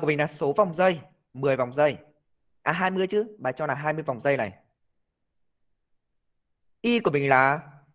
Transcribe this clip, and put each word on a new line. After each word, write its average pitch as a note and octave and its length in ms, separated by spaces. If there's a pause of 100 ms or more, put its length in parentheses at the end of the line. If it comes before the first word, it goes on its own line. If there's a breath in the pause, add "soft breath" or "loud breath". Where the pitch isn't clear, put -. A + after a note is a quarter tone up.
của D3+ 60
mình D3 120
là D3+ 80
số C#3+ 260
vòng F3+ 220
dây, F3+ 260 (340)
mười C3+ 220
vòng B2 180
dây. C#3+ 220 (680)
À, D3+ 100
hai F#3 180
mươi F#3+ 160
chứ, G#3 320
bài C3+ 180
cho D#3 100
là C#3+ 80
hai D3+ 180
mươi D#3 100
vòng C3 180
dây C#3 160
này. G#2+ 160 (2250)
Y A#3 200
của G#3 100
mình C#3+ 180
là C3+ 320 (340)